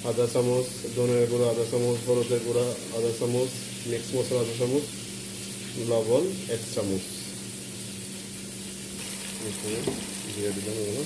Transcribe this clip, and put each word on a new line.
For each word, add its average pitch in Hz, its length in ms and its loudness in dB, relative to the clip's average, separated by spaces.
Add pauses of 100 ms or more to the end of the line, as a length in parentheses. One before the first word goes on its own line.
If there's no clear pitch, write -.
আধা 120 300 4
চামচ, 123 320 4 (300)
ধনের 123 320 6
গুঁড়ো 120 220 4
আধা 117 220 2
চামচ, 120 380 2
হলুদের 123 300 4
গুঁড়ো 120 300 2
আধা 113 500 0
চামচ, 123 300 2 (380)
মিক্স 120 280 -2
মশলা 123 240 2
আধা 113 200 0
চামচ, 131 240 2 (1040)
লবণ 117 340 4 (260)
এক 113 100 0 (160)
চামচ। 101 280 0 (2500)
এখানে 107 300 -2 (580)
দিয়ে 101 160 0
দিলাম 107 260 -4
এগুলো। 139 280 -2